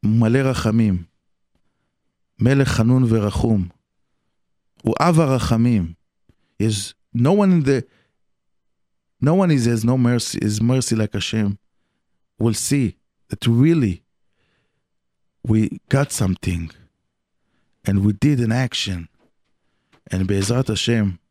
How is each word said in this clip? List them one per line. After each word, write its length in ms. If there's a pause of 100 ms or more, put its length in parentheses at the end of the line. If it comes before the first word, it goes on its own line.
Malei 480
Rachamim, 520 (1300)
Melech 280
Hanun 380
ve'Rachum, 680 (1120)
הוא 160
אב 200
הרחמים. 760 (640)
There's 360 (200)
no 180
one 220
in 100
the, 220 (1400)
no 120
one 160
is, 160
has 200
no 120
mercy, 440
is 200
mercy 340
like 180
Hashem. 440 (800)
We'll 160
see 440 (320)
that 180
really 560 (1400)
we 460
got 240
something 580 (1160)
and 200
we 80
did 260
an 120
action. 580 (1000)
And 160
Be'ezrat 400
Hashem 520 (120)